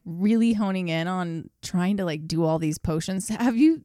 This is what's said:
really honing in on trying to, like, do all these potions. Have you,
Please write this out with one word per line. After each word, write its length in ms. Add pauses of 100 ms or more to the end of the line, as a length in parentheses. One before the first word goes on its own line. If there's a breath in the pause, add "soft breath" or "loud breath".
really 480
honing 360
in 180
on 420 (140)
trying 340
to, 80
like, 220
do 160
all 160
these 180
potions. 520
Have 280
you, 280